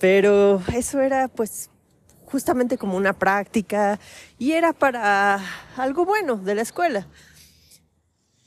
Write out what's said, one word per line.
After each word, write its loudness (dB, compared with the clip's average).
Pero 4
eso -2
era, 0
pues, -8
justamente -2
como -4
una 0
práctica -2
y -2
era 2
para 2
algo -2
bueno -2
de -4
la -2
escuela. -4